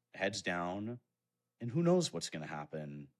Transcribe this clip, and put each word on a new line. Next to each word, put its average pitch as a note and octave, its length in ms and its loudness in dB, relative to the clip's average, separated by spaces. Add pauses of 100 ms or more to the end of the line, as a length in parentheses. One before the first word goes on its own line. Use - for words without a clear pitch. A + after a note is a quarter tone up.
(140)
heads G2 280 0
down, F#2 580 -2 (600)
and B2 100 -4
who E3 120 4
knows F3 300 6
what's E3 160 -4
gonna D#2 180 -6
happen, D2+ 640 -8 (100)